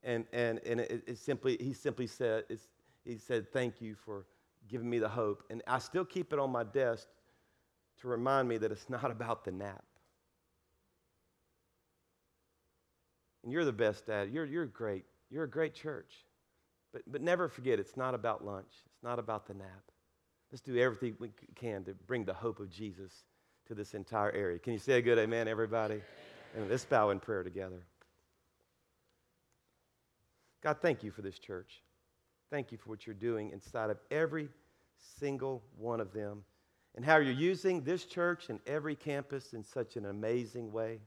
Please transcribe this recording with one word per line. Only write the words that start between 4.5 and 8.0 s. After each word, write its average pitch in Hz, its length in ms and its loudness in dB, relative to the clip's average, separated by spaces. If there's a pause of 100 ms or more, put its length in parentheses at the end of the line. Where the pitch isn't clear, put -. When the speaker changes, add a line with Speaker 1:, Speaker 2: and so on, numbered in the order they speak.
Speaker 1:
giving 120 200 -4
me 120 100 2
the 110 100 2
hope." 107 420 0
And 117 160 -8
I 131 120 2
still 180 260 -2
keep 180 280 -4
it 151 60 2
on 135 120 2
my 120 140 0
desk 117 440 0 (920)